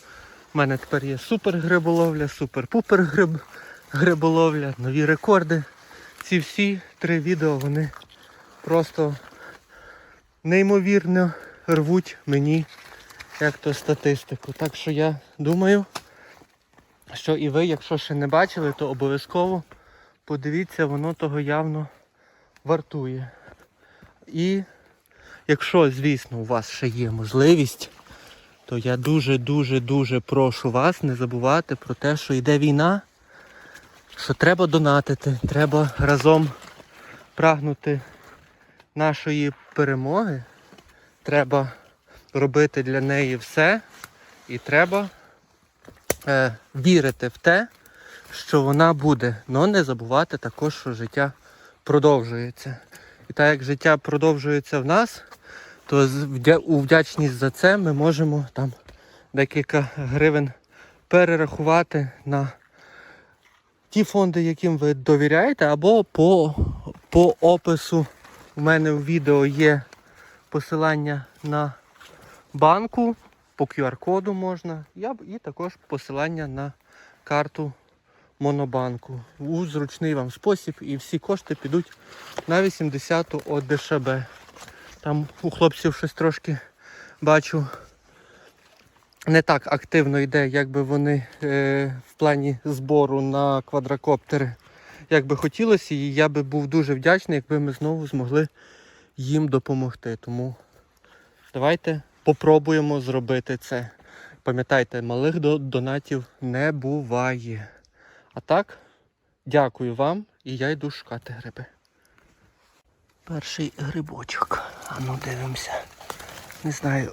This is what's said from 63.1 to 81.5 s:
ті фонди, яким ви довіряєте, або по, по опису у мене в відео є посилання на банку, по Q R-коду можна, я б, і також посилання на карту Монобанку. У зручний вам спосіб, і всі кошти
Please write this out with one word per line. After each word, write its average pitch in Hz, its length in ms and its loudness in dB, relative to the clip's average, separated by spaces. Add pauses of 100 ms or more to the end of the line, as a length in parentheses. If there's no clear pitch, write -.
ті 214 140 2
фонди, 180 380 2
яким 165 360 0
ви 147 160 2
довіряєте, 151 720 4
або 180 380 4
по, 165 500 4 (540)
по 170 320 6
опису 170 640 2 (480)
у 147 60 -8
мене 156 320 2
в 147 120 -2
відео 143 420 4
є 147 360 4 (640)
посилання 151 760 -2 (180)
на 147 300 -4 (800)
банку, 214 640 2 (400)
по 214 80 0
Q 135 260 -4
R-коду 190 420 -2
можна, 175 520 -8 (100)
я 220 200 -8
б, 220 40 -18 (100)
і 202 100 -14
також 175 340 -10 (140)
посилання 151 600 -6
на 139 260 -10 (520)
карту 147 480 -4 (680)
Монобанку. 131 800 -4 (180)
У 165 280 -4
зручний 151 480 -4
вам 127 160 -4
спосіб, - 500 -4
і 143 160 -8
всі 156 220 -8
кошти - 360 -6